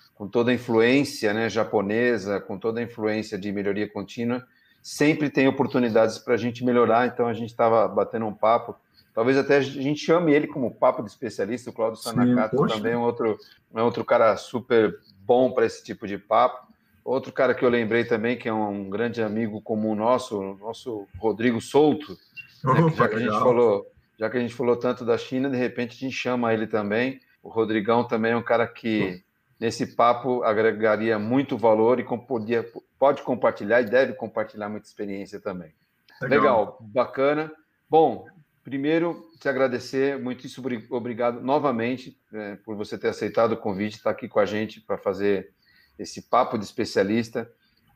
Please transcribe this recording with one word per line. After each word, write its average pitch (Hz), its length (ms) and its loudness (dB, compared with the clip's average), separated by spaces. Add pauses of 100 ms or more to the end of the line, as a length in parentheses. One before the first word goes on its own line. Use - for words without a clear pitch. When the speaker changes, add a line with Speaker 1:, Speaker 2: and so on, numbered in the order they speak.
(140)
Speaker 1:
com 101 140 -12
toda 120 220 2
a 123 40 4
influência, 117 800 2
né, 110 160 0
japonesa, 104 920 0
com 104 160 -10
toda 113 240 -4
a - 20 -4
influência 107 540 -4
de 98 160 -6
melhoria 101 360 -2
contínua, 120 580 -6 (360)
sempre 151 460 0
tem 135 200 2
oportunidades 120 720 2
pra 123 180 0
gente 120 280 -4
melhorar, 120 420 4
então 120 200 -2
a 117 80 -4
gente 113 200 -8
tava 113 340 4
batendo 107 380 -2
um 104 60 -4
papo, 110 420 0 (380)
talvez 123 240 2
até 139 200 4
a 143 40 6
gente 139 400 -4
chame 170 320 4
ele 147 140 4
como 123 280 -4
papo 127 280 2
de 107 80 -10
especialista, 117 580 -6
o 113 40 -12
Cláudio 113 260 -4
Speaker 2:
Sim, 120 120 -8
Speaker 1:
Sanacato 123 460 2
Speaker 2:
poxa. 110 200 2
Speaker 1:
também 110 160 -2
é 120 40 -2
um 120 60 -2
outro, 117 340 -2 (380)
é 113 80 -2
outro 113 220 0
cara 113 320 4
super 113 600 0 (200)
bom 120 340 2
pra 117 140 2
esse - 160 -8
tipo 107 240 -12
de 98 100 -6
papo. 113 480 0 (400)
Outro 131 280 -4
cara 127 220 2
que 139 100 -2
eu 127 40 4
lembrei 117 360 2
também, 117 320 -2
que 117 120 -8
é 110 40 -2
um, 107 160 -2
um 101 220 -8
grande 117 320 -4
amigo 107 380 -4
comum 110 340 -2
nosso, 113 460 0
o 98 160 -8
nosso 107 500 -12 (120)
Rodrigo 110 420 0
Souto, 139 560 0 (480)
né, 131 100 2
que 147 80 6
Speaker 2:
Opa, 160 140 2
Speaker 1:
já 117 120 4
que 107 60 -2
a 110 40 -2
gente 117 100 0
Speaker 2:
legal. 107 160 0
Speaker 1:
falou, 117 420 4 (320)
já 110 120 -2
que 123 80 -6
a - 20 2
gente 120 140 -4
falou 120 220 2
tanto 123 280 -4
da 113 120 2
China, 131 340 -4
de 127 60 -2
repente 120 380 -4
a - 60 -20
gente 131 160 -6
chama 123 360 0
ele 110 140 0
também, 113 540 -2 (220)
o - 60 -18
Rodrigão 110 540 0
também 117 300 0
é 117 40 2
um 113 60 -2
cara 117 240 2
que, 101 560 -4 (360)
nesse 113 360 -4
papo, 120 480 2
agregaria 110 720 2
muito 123 400 0
valor 113 440 4
e 113 40 -8
com-, 120 140 -6
podia, 113 480 -4 (320)
pode 147 240 4
compartilhar 113 580 2
e 127 60 0
deve 120 280 2
compartilhar 107 540 -8
muita 107 200 -12
experiência 101 520 -12
também. 90 320 -10 (480)
Speaker 2:
Legal. 131 200 2
Speaker 1:
Legal, 117 400 2
bacana. 135 720 -2 (360)
Bom, 139 380 2 (380)
primeiro, 156 600 -2 (140)
te - 100 -4
agradecer, 131 720 0
muitíssimo 127 480 -10
obri-, 120 240 -6
obrigado 120 500 -4
novamente, 127 800 -2 (140)
é, 104 240 -10
por - 180 -12
você 104 240 -8
ter 113 120 -2
aceitado 113 420 0
o 110 40 0
convite, 104 460 -6
tá 110 80 0
aqui 110 160 -8
com 107 140 0
a 101 40 4
gente 107 360 -4
pra - 180 -8
fazer 98 540 -2 (460)
esse 101 220 -12
papo 123 380 0
de 104 80 -6
especialista. 113 840 -2 (460)